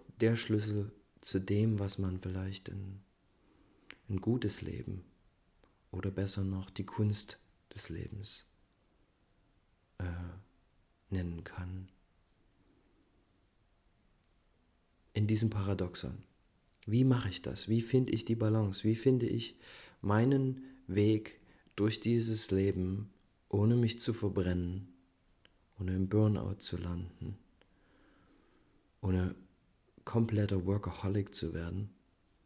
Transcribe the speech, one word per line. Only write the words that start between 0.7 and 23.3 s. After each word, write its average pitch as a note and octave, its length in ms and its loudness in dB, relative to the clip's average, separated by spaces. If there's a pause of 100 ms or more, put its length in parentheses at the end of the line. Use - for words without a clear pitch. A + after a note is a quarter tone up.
zu - 180 -2
dem, G#2 380 2
was G2 220 -4
man F#2 200 -2
vielleicht F#2 500 -6
ein, G2 340 -10 (1040)
ein G2 100 0
gutes A2 440 -2
Leben F#2 400 -8 (880)
oder F#2 180 -4
besser G2 340 -2
noch F#2+ 280 -4
die - 140 -6
Kunst - 520 -2 (360)
des - 160 -12
Lebens, - 560 -10 (1500)
äh, F#2 40 -4 (1040)
nennen F2 340 -4
kann. F#2 440 -10 (3250)
In G#2+ 140 4
diesem G#2+ 220 4
Paradoxon. F#2+ 680 -2 (720)
Wie A2+ 160 4
mache B2 260 4
ich - 120 -10
das? - 280 -8
Wie A2+ 120 4
finde B2+ 300 2
ich A2+ 140 -2
die B2 100 2
Balance? G#2+ 480 2
Wie A2 120 4
finde B2 320 4
ich - 280 -4 (460)
meinen C3 600 4 (240)
Weg G#2+ 520 2 (360)
durch A2 240 2
dieses A2+ 520 0
Leben, F#2+ 600 0 (380)